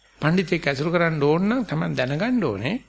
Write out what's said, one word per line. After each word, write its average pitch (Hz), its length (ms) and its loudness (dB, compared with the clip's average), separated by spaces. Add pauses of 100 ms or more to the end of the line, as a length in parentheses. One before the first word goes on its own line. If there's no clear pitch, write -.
(220)
පඬිතෙක් 165 440 0
ඇසුරු 143 260 -2
කරන්න 165 320 2
ඕන 156 200 4
නම් 233 200 0
තමයි 156 300 -2
දැනගන්න 160 500 0
ඕනේ. 120 320 -2 (140)